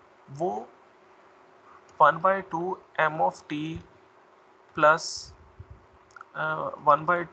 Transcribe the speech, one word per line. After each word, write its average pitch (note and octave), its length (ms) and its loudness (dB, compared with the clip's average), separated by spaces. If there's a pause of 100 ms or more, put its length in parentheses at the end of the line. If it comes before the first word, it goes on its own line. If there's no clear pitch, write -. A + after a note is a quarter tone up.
(320)
वो E3+ 360 -6 (1300)
one D#3 200 6
by F#3+ 240 0
two F3+ 340 -6 (220)
M D#3 220 0
of F3+ 260 -2
t D3+ 100 -8 (1200)
plus, D#3+ 540 2 (1040)
uh, D#3 360 -6 (120)
one D3 220 4
by F3 280 0